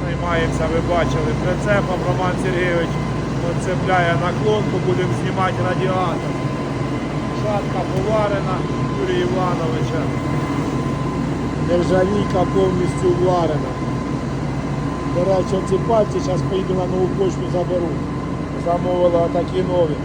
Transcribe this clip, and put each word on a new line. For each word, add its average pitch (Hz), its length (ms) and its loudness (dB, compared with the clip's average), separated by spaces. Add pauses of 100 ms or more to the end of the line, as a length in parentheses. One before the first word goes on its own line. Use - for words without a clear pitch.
Займаємося, 170 680 0
ви 170 60 2 (140)
бачили, 156 380 2 (120)
прицепом. 190 640 0
Роман 180 260 0 (100)
Сергійович 175 480 0 (540)
відцепляє 175 680 2 (120)
наклонку, 202 500 2 (120)
будемо 180 320 2
знімати 185 400 0 (100)
радіатор. 185 600 0 (1080)
Шатка 208 380 -2 (120)
поварена 202 640 0 (460)
Юрія 175 260 0
Івановича. 143 760 0 (1700)
Нержавійка 185 720 2 (140)
повністю 185 520 2 (100)
вварена. 165 540 2 (1400)
До 175 140 2
речі, 190 260 2 (140)
ці 190 60 2 (120)
пальці 214 380 2
зараз 175 240 0
поїду 190 240 0
на 185 180 0
Нову 185 160 2 (100)
Почту, 185 360 0
заберу. 175 380 0 (760)
Замовили 175 600 2
отакі 170 360 0 (100)
нові. 160 340 2